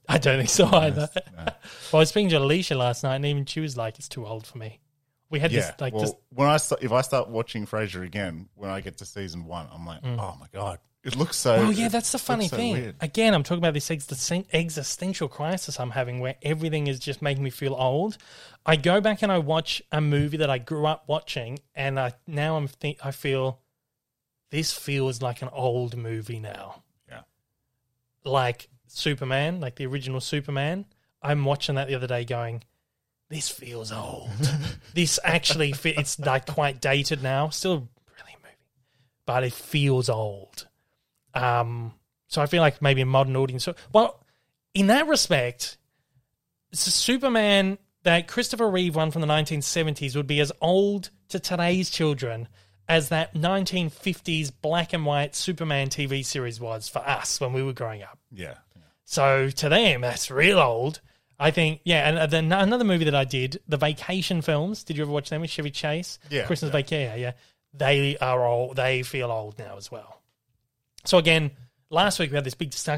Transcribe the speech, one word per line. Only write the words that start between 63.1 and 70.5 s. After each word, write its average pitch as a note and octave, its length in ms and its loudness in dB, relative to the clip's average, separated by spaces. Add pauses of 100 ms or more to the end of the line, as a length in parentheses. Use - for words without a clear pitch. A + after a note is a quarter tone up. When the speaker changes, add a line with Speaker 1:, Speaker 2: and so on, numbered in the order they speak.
Speaker 1:
I C3+ 80 4
did, C3 420 -2
the D3+ 120 0
Vacation E3 640 0
films. E3 420 -2
Did D3+ 140 -6
you D3+ 60 -2
ever D3 100 -4
watch D3 160 -4
them D#3 100 -4
with E3 100 -6
Chevy D3 220 -6
Chase? D#3 480 -6 (100)
Speaker 2:
Yeah, C#3 160 0
Speaker 1:
Christmas D#3+ 220 -2
Speaker 2:
yeah. C#3 60 0
Speaker 1:
Vacation, C#3+ 380 0
yeah, A2 40 -8 (120)
yeah. B2 40 -4 (420)
They C#3 440 2
are B2+ 280 2
old, A#2+ 300 0
they B2+ 280 0
feel B2 280 -4
old G#2+ 260 -6
now G2+ 200 -14
as G2+ 120 -16
well. - 320 -16 (840)